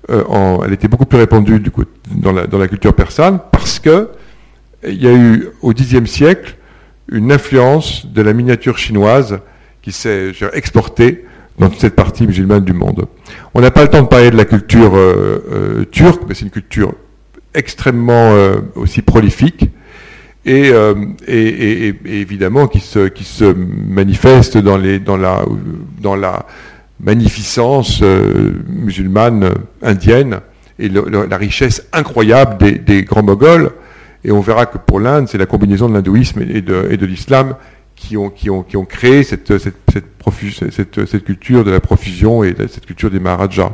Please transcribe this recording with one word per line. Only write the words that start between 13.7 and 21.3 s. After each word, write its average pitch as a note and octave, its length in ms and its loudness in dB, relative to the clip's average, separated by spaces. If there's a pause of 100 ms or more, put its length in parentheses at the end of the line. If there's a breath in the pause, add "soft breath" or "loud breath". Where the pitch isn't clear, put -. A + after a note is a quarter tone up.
le D3 80 6
temps D3+ 120 6
de B2+ 60 2
parler A#2+ 240 6
de A#2 60 2
la G#2+ 80 4
culture, G#2 500 2
euh, G1+ 560 2
euh, - 340 -4
turque, E3+ 420 2
mais F#2+ 80 -8
c'est - 100 -12
une F#2+ 60 -10
culture G2+ 420 -4 (600)
extrêmement, A#2 800 2
euh, G2+ 300 4 (140)
aussi - 260 -4
prolifique - 680 0 (760 loud breath)
et, C#3 240 2
euh, G#2+ 260 4 (320)
et, A#2+ 100 -2